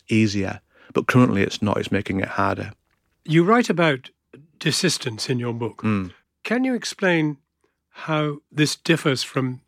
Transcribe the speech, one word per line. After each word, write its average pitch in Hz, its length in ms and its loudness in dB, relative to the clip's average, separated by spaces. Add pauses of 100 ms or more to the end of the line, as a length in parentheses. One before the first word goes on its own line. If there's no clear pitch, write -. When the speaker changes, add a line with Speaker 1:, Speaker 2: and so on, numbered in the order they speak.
Speaker 1:
easier, 104 520 0 (320)
but - 140 0
currently 123 360 4
it's - 200 -2
not. 104 160 0
It's 104 140 -4
making 98 280 -2
it 101 80 -2
harder. 98 440 -2 (520)
Speaker 2:
You 160 200 4
write 233 240 4
about 160 420 0 (480)
desistance 147 720 -2
in 127 100 0
your 120 140 -4
book. 117 300 -8
Speaker 1:
Mm. 98 300 0 (300)
Speaker 2:
Can 247 220 0
you 262 100 0
explain 165 640 0 (520)
how 151 480 -4 (120)
this - 260 0
differs 151 460 0
from 127 460 -4